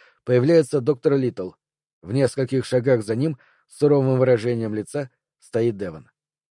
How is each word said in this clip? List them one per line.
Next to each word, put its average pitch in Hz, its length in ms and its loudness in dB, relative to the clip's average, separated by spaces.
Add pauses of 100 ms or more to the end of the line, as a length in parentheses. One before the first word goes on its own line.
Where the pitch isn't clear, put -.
(240)
появляется 139 560 2
доктор 139 340 0
Литл. 120 380 -4 (500)
В 90 100 -8
нескольких 131 520 0
шагах 123 380 0
за 110 140 -4
ним, 143 220 -4 (280)
с - 120 -20
суровым 139 400 2
выражением 117 560 0
лица, 131 360 -8 (280)
стоит 117 380 -2
Девон. 82 340 -12 (440)